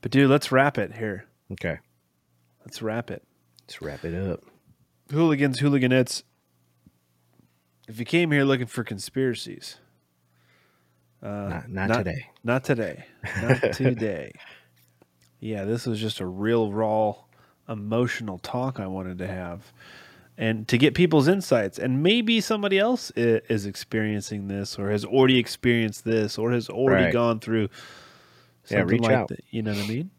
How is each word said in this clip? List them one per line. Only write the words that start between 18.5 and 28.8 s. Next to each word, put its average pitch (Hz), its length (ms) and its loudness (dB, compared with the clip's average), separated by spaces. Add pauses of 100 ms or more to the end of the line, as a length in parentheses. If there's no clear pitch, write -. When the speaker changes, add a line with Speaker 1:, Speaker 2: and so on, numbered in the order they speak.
Speaker 1:
I 101 80 -6
wanted 92 320 -8
to 92 80 -6
have. 92 460 -10 (640)
And 113 320 -2
to 123 100 2
get 131 160 6
people's 156 320 4
insights. 143 540 2
And 131 220 0
maybe 226 380 2
somebody 202 380 0
else 233 380 0
i-, 117 320 2
is 104 180 -2
experiencing 104 800 -4
this 98 320 -6
or 101 120 -4
has 104 140 0
already 131 340 6
experienced 117 640 0
this 110 340 0
or 117 140 0
has 117 180 -2
already 110 360 4
Speaker 2:
Right. 82 60 2
Speaker 1:
gone 117 280 2
through 110 220 0 (1080)
Speaker 2:
Yeah, 104 80 2
Speaker 1:
something 92 80 2